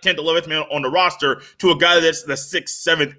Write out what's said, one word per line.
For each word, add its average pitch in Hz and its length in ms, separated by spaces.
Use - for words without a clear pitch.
tenth, 180 160
eleventh 160 300
man 156 240
on 147 100
the 131 80
roster, 175 500
to 185 120
a 151 80
guy 170 220
that's 165 240
the 139 120
sixth, - 420
seventh, 147 400